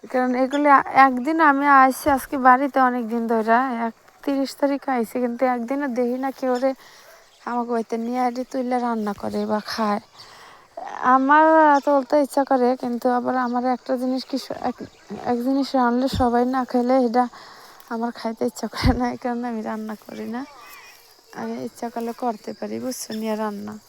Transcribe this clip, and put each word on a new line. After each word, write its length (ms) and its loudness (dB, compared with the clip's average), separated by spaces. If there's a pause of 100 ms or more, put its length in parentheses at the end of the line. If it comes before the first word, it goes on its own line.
কারণ 260 0
এগুলি 340 0
আ-, 160 8 (100)
একদিন 460 4
আমি 260 4
আইছি 440 6
আজকে 280 -2
বাড়িতে 420 4
অনেক 280 0
দিন 180 -4
ধরে, 600 0
একত্রিশ 760 -6
তারিখ 280 -2
আইছি, 320 -2
কিন্তু 240 -2
একদিনও 440 -2
দেখি 300 -2
না 120 -4
কেউ 240 -4
রে 200 -2 (760)
আমাকে 240 -4
বাড়িতে 220 -4 (100)
নিয়ে 220 -4
এটি 140 -6 (100)
তুললে 240 -2 (100)
রান্না 260 -4 (100)
করে 180 -4 (100)
বা 80 0 (140)
খায়। 280 -2 (1120)
আমার 320 6 (420)
তুলতে 280 2 (100)
ইচ্ছা 260 0
করে, 180 4 (140)
কিন্তু 240 -4 (120)
আবার 160 -2 (120)
আমার 180 -2 (120)
একটা 160 -6 (100)
জিনিস 260 -2
কি 160 -6
স-, 160 -10 (100)
এক, 60 -10 (560)
এক 140 0
জিনিস 220 0 (100)
রাঁধলে 300 2 (120)
সবাই 240 2 (100)
না 80 0 (100)
খেলে 220 2 (120)
এটা 180 2 (680)
আমার 240 -4
খাইতে 320 -6
ইচ্ছা 220 -10
করে 280 0
না, 140 -2
এই 80 -14
কারণে 300 -6
আমি 180 -6
রান্না 240 -10 (100)
করি 300 -12
না। 60 -8 (1000)
আমি 160 -8 (140)
ইচ্ছা 240 -12
করলে 200 -6 (100)
করতে 360 -6
পারি, 260 -8
বুঝছো, 260 -8 (100)
নিয়ে 220 -4
রান্না। 320 -8 (140)